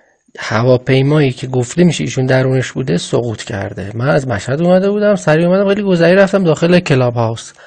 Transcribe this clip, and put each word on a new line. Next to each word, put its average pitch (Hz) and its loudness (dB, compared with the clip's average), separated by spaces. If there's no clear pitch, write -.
هواپیمایی 131 2
که - -10
گفته 127 0
می‌شه 156 0
ایشون 131 -2
درونش 131 0
بوده، 143 -4
سقوط 117 -4
کرده. 101 -8
من 117 -4
از 147 0
مشهد 127 -4
اومده 185 2
بودم، 208 2
سریع 170 0
اومدم، 196 2
خیلی 202 0
گذری 175 2
رفتم 196 2
داخل 170 2
کلاب 127 0
هاوس. 117 -4